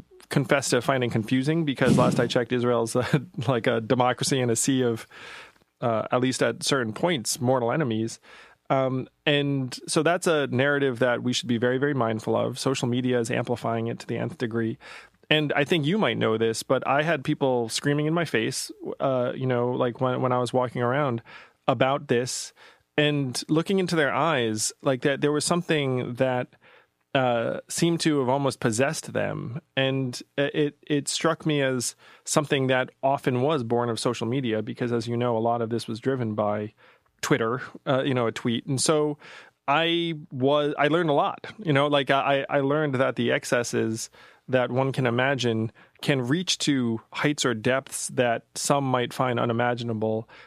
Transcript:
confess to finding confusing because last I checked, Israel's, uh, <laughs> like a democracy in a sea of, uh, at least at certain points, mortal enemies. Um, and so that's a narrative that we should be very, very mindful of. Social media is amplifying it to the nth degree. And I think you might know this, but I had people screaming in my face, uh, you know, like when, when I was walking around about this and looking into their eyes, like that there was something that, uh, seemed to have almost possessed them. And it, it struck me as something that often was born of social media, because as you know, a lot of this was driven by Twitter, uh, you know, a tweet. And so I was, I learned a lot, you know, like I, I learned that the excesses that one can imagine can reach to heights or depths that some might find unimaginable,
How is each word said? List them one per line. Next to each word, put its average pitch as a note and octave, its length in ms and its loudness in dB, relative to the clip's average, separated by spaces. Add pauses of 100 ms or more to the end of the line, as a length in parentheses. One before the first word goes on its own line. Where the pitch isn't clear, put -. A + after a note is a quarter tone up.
(280)
confess C#3+ 420 2
to B2 100 4
finding B2 300 0
confusing C3 540 0
because C3 340 4
last B2 220 4
I A#2+ 60 2
checked, B2 260 0
Israel's, A#2+ 420 0
uh, B2 120 0 (220)
<laughs> C3 200 -8
like B2 180 2
a A#2 140 2
democracy B2 600 2
in B2 100 2
a A2+ 60 2
sea C3 260 2
of, A#2 240 -2 (760)
uh, A2+ 320 -2
at B2+ 80 2
least C3 220 0
at A#2+ 200 -2
certain B2 300 0
points, D3+ 480 -2
mortal B2 320 2
enemies. A#2 480 -2 (500)
Um, C3 380 0 (180)
and C#3+ 600 0
so - 160 0
that's E3+ 240 2
a D3+ 200 2
narrative C3 540 2
that A#2+ 220 2
we B2 120 0
should - 140 -4
be A#2+ 100 2
very, B2 180 2
very C#3+ 160 0
mindful A2+ 420 0
of. A2+ 240 0
Social C3+ 300 0
media B2 320 0
is A#2 100 -4
amplifying A#2 580 -2
it A#2 120 -6
to - 60 -18
the A#2+ 100 -6
nth A#2 220 -6
degree. A2+ 400 -4 (500)
And D3+ 260 2
I C#3+ 100 2
think D#3 200 2
you F3+ 140 0
might B2+ 180 0
know A2 220 0
this, A2+ 240 0
but - 240 0
I C#3 160 2
had D3+ 220 -2
people C3 440 0
screaming D3 380 0
in D#3 80 0
my E3+ 100 0
face, B2 480 -2 (280)
uh, B2+ 340 0
you C3 120 -6
know, B2 260 0
like B2+ 280 -2
when, B2+ 220 0
when B2+ 100 2
I B2 60 2
was B2 140 -2
walking B2 280 0
around B2 420 0 (460)
about C3+ 400 0
this B2+ 460 -2 (420)
and D3 520 0
looking E3 300 2
into F3 180 0
their C#3+ 160 4
eyes, A#2+ 600 0 (100)
like C3+ 200 0
that C#3 180 2
there D3 120 2
was D3 120 0
something C#3+ 680 0
that, B2+ 340 0 (680)
uh, B2 540 2
seemed E3+ 320 0
to D3+ 180 2
have B2+ 100 0
almost C3+ 300 0
possessed B2+ 540 0
them. G#2 480 -4 (160)
And C3+ 440 0 (160)
it, D3 460 0
it C#3+ 240 -2
struck - 400 -2
me D3 160 2
as C3 320 0 (300)
something C#3+ 420 2
that B2+ 240 2 (120)
often C3+ 380 2
was C#3+ 220 2
born A#2+ 260 0
of A2+ 120 -4
social A#2 260 -2
media, A2+ 360 -2
because A#2+ 300 -4
as A2+ 140 -2
you A#2+ 100 -4
know, A#2+ 200 0
a - 20 0
lot A#2 240 0
of A2 80 -4
this A2+ 160 -4
was A2+ 140 -8
driven B2+ 340 -2
by G#2+ 380 -2 (480)
Twitter, A#2+ 420 0 (240)
uh, C3+ 160 2
you C#3 120 0
know, B2 120 2
a A2 60 -2
tweet. A#2 340 -4
And C3+ 140 -2
so D3+ 360 0 (520)
I E3 460 0 (180)
was, D3 440 2
I C#3+ 120 4
learned E3 200 2
a C#3+ 60 2
lot, F3 320 -2 (160)
you E3+ 100 0
know, C#3 140 4
like C#3+ 240 2
I, C#3 400 2
I C#3+ 100 2
learned C#3 360 0
that B2+ 200 2
the A#2+ 140 0
excesses A#2 800 -2 (380)
that B2 220 2
one C3 220 0
can C3 140 0
imagine A#2+ 640 0 (300)
can C#3+ 180 2
reach D#3 380 0
to B2 420 0 (120)
heights D3 340 0
or B2 80 2
depths B2 540 -2
that B2 340 0 (140)
some C#3+ 280 0
might B2+ 300 0
find B2 260 0
unimaginable, A#2 880 -2 (180)